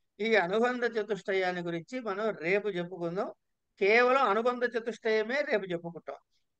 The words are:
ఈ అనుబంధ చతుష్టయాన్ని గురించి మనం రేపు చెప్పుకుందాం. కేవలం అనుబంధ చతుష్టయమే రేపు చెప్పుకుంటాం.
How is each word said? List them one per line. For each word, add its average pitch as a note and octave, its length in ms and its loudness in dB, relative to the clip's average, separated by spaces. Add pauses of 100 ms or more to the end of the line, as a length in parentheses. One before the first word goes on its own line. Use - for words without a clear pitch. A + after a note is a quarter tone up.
(200)
ఈ A3 140 0
అనుబంధ A3+ 500 2
చతుష్టయాన్ని F#3+ 760 -2
గురించి E3+ 380 -6
మనం G#3+ 300 -4
రేపు F3+ 380 0
చెప్పుకుందాం. F3 640 -4 (480)
కేవలం B3 420 6
అనుబంధ A#3 420 2
చతుష్టయమే A3+ 760 0
రేపు C4+ 240 0
చెప్పుకుంటాం. E3+ 520 -8 (440)